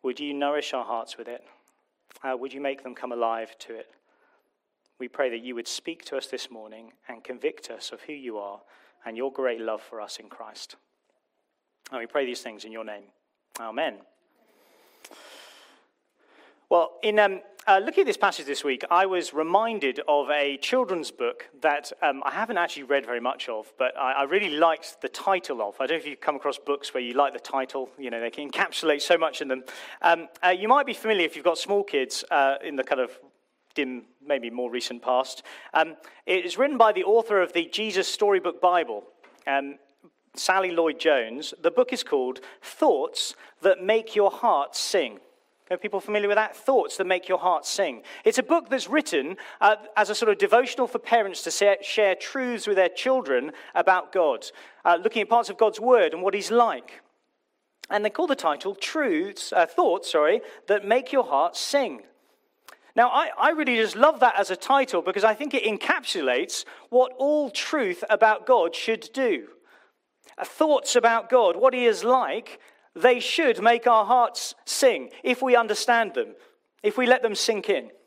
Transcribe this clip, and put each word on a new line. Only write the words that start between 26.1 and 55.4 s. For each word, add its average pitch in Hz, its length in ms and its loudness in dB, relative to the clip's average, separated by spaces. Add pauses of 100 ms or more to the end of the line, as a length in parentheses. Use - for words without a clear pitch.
come 151 120 -2
across 135 240 -4
books - 360 -6
where 127 80 -2
you 120 100 -8
like 135 220 2
the 117 40 -10
title, 131 600 -6
you 131 100 -12
know, 117 120 -8
they 117 100 -6
can 143 200 -12
encapsulate 160 520 -2
so 170 160 2
much 156 240 -4
in 139 60 -8
them. 131 160 -6 (360)
Um, 170 280 2 (140)
uh, 180 60 4
you 185 180 0
might 262 200 4
be 226 80 -6
familiar 202 320 0
if 151 100 -8
you've 143 80 -16
got 170 140 2
small 202 260 -2
kids, 131 460 -4
uh, 139 240 2 (100)
in 156 100 -8
the 131 100 -4
kind 131 180 -2
of 120 80 -4 (640)
dim, 127 300 -6 (220)
maybe 131 220 -4
more 120 220 -6
recent 120 320 -8
past. 127 400 -2 (320)
Um, 160 220 0 (280)
it 185 220 0
is 175 100 -8
written 269 220 0
by 220 140 8
the 180 120 -2
author 214 380 4
of 170 100 -2
the 170 140 0
Jesus 202 420 -4
Storybook 185 540 0
Bible, 165 420 2 (420)
um, 139 300 -2 (580)
Sally 190 360 0
Lloyd-Jones. 151 880 0
The 170 100 2
book 247 220 2
is 247 100 -6
called 127 380 -2 (220)
Thoughts - 760 -2 (240)
That 185 240 2
Make 220 320 0
Your 202 140 4
Heart 190 440 0
Sing. 127 460 -2 (500)
Are 180 80 -4
people 196 220 -6
familiar 208 280 -2
with 202 80 2
that? 214 180 0
Thoughts 233 440 0
That 185 80 -2
Make 185 220 -2
Your 185 100 0
Heart 170 260 0
Sing. 139 380 -4 (240)
It's 220 100 4
a 254 60 2
book - 260 0
that's 254 220 -4
written, 170 480 -2 (200)
uh, 214 180 6 (200)
as 208 140 2
a 208 40 -2
sort 220 160 2
of 202 60 2
devotional 240 500 2
for 233 120 -6
parents 202 460 0
to 165 60 -4
sa-, 202 300 2
share 202 340 2
truths 247 520 -6
with 202 100 0
their 180 140 4
children 160 600 0 (220)
about 180 380 2
God, 151 320 0 (400)
uh, 170 180 4
looking 220 200 0
at - 80 -4
parts 226 180 4